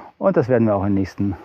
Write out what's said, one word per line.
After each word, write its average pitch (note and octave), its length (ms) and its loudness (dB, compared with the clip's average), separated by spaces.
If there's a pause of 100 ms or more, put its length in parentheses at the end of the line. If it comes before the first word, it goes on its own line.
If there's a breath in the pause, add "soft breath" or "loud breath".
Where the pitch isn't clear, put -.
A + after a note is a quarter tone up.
(200 loud breath)
Und F#3+ 180 0
das C3+ 120 2
werden A2+ 180 4
wir G#2 80 2
auch F#2+ 80 -2
in G2 60 0
den G2 100 0
nächsten F#2+ 460 -4